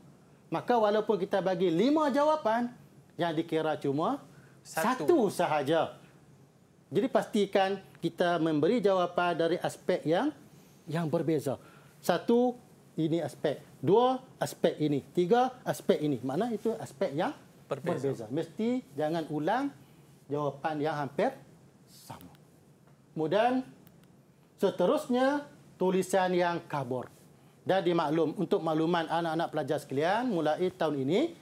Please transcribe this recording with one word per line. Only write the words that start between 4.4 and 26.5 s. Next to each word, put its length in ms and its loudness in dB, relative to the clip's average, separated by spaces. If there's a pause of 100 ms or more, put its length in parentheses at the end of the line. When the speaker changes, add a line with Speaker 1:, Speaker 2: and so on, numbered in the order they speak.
Speaker 2:
Satu. 440 -2
Speaker 1:
satu 120 6 (120)
sahaja. 640 2 (920)
Jadi 200 0
pastikan 640 2 (300)
kita 380 0
memberi 420 2
jawapan 560 2
dari 220 0
aspek 460 -4
yang, 280 0 (540)
yang 200 -4
berbeza. 540 -2 (400)
Satu, 560 2 (400)
ini 240 0
aspek. 400 -4 (180)
Dua, 380 4 (220)
aspek 420 -2
ini. 320 0
Tiga, 400 2 (100)
aspek 380 0
ini. 200 0
Makna 300 -4
itu 240 -2
aspek 380 -6
yang 240 -2 (320)
Speaker 2:
Berbeza. 400 -4
Speaker 1:
berbeza. 200 -4
Mesti 520 -4 (140)
jangan 340 -4
ulang 400 -2 (580)
jawapan 540 -4
yang 180 -2
hampir 380 -2 (500)
sama. 460 -20 (800)
Kemudian, 540 0 (920)
seterusnya, 880 0 (320)
tulisan 560 0
yang 320 0